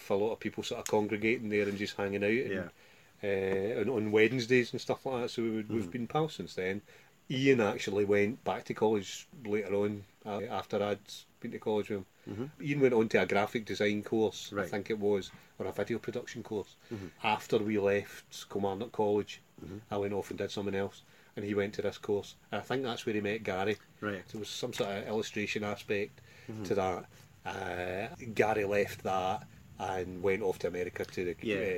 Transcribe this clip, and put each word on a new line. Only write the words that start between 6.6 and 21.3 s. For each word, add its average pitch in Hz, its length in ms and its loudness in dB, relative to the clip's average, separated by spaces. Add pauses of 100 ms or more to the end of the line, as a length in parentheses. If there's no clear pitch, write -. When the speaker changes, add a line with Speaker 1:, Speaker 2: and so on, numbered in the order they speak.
Speaker 1:
Ian 131 320 6
actually 101 440 2
went 104 380 4
back 98 220 -2
to - 80 -4
college 107 540 0 (180)
later 104 300 0
on, 101 280 2 (220)
uh, 101 240 -2
after 101 340 -2
I'd 101 160 0 (400)
been 117 120 -8
to - 80 -8
college 107 300 0
with 104 100 -2
him. 92 60 -8 (240)
Speaker 2:
Mm-hmm. 117 340 -8
Speaker 1:
Ian 147 180 0
went 127 120 8
on 113 160 6
to 104 120 6
a 92 40 4
graphic 104 400 2
design 104 380 0
course, 110 480 0
I 101 60 -6
Speaker 2:
Right. 95 120 0
Speaker 1:
think 104 200 -4
it 110 100 -2
was, 101 320 2 (280)
or 98 60 -4
a 95 60 -4
video 104 260 -2
production - 460 -8
course. - 320 -6 (180)
Speaker 2:
Mm-hmm. 98 120 -8 (180)
Speaker 1:
After 107 340 2
we 107 220 2
left - 720 0
Kilmarnock 101 400 -2
College, 104 480 2 (240)
Speaker 2:
Mm-hmm. 87 140 -10 (120)
Speaker 1:
I 104 80 -2
went 101 160 0
off 98 160 -4
and - 80 -8
did 101 140 -2
something 98 240 -2
else, 98 260 -2 (340)